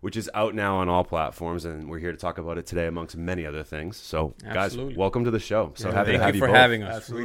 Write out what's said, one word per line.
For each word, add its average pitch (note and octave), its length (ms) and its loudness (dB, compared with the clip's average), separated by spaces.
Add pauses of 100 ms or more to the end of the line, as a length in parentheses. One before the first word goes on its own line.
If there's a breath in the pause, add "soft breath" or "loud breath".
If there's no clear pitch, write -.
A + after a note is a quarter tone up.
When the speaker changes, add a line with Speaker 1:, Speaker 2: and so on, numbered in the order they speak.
Speaker 1:
which G2 160 -6
is G2+ 180 -6
out G#2+ 200 0
now G2+ 220 0
on F#2 120 2
all F2+ 140 4
platforms, E2+ 600 -2
and D#2 260 -10
we're E2+ 80 -8
here E2+ 140 -6
to D#2+ 60 -10
talk F2 200 -6
about E2 200 -6
it E2+ 80 -8
today, F2 200 -2
amongst E2 300 -6
many E2+ 300 -4
other D2+ 180 -8
things. D#2 320 -10
So, D#2 460 -4
guys, - 140 -6 (160)
Speaker 2:
Absolutely. B2 240 -8
Speaker 1:
welcome G2 280 2
to A#2+ 80 0
the A2 80 2
show. G2 340 0
So G#2 140 -6
Speaker 3:
Yeah. F2+ 60 0
Speaker 1:
happy G2+ 180 2
Speaker 2:
Thank B2+ 80 4
Speaker 1:
to - 60 4
have G2+ 100 4
Speaker 2:
you G2 40 2
Speaker 1:
you - 60 4
Speaker 2:
for B2 60 6
Speaker 1:
both. B2+ 40 10
Speaker 2:
having A#2+ 280 8
us. G2 120 -6
Speaker 3:
Absolutely, A#2 280 -8